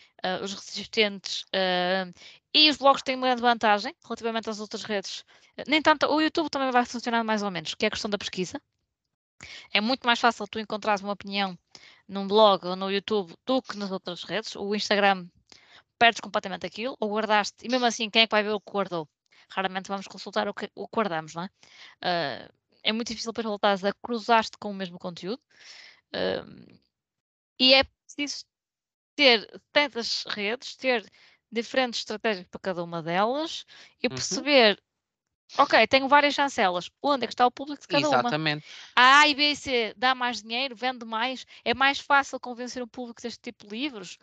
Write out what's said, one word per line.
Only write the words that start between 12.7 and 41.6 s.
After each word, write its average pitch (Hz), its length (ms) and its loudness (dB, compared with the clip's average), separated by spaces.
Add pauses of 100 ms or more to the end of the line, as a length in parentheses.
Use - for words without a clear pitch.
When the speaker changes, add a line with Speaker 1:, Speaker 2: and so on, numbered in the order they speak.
Speaker 1:
no 190 140 -6
YouTube 196 440 -4 (120)
do 262 160 2
que - 140 -12
nas 208 140 -6
outras 180 340 -8
redes. 190 320 -6
O 202 180 -4
Instagram 196 520 2 (720)
perdes 233 220 4
completamente 185 460 -8
aquilo, 226 340 -8
ou 208 120 -2
guardaste, 208 520 0
e 214 40 -8
mesmo 247 180 0
assim, 226 240 -2
quem 226 120 4
é 226 40 4
que - 60 -6
vai 214 100 4
ver 208 100 -2
o 208 80 -2
que - 120 -20
guardou? 175 360 -4 (420)
Raramente 190 380 -6
vamos 196 200 -8
consultar 202 400 -6
o 202 60 -8
que, - 200 -10
o 202 140 -12
que - 80 -20
guardamos, 160 380 -4
não 165 100 -8
é? 196 60 -12 (520)
Ah, 165 460 -4 (340)
é 208 100 0
muito 226 160 -4
difícil 226 240 -8
depois 226 140 -6
voltares 202 380 0
a 202 80 0
cruzar-te 226 640 -2
com 208 120 -8
o 202 40 -10
mesmo 180 240 -10
conteúdo. 180 420 -10 (720)
Ah, - 320 -4 (1120)
e 262 160 8
é 269 100 6
preciso - 600 -12 (720)
ter 233 440 4 (120)
tantas 247 560 -2
redes, 214 480 -6
ter 247 320 -2 (420)
diferentes 233 500 -2
estratégias 208 480 -4
para - 120 -14
cada 175 220 -4
uma 170 200 -6
delas 220 600 -2 (380)
e 254 60 0
Speaker 2:
Uhum. 247 80 -6
Speaker 1:
perceber, 254 640 4 (720)
ok, 262 300 6
tenho 269 220 2
várias 285 260 6
chancelas, 202 560 0 (100)
onde 269 240 0
é - 40 -6
que - 40 -8
está 247 140 4
o 247 40 4
público 277 320 -12
de - 40 -20
cada 294 220 2
uma? 277 100 2
Speaker 2:
Exatamente. 151 480 -2 (300)
Speaker 1:
A 262 240 10
A 302 80 8
e 294 80 2
B 294 160 2
e 277 40 -4
C 233 400 -2
dá 254 200 0
mais 240 260 -4
dinheiro, 240 320 -6
vende 247 300 -6
mais, 226 420 -6 (180)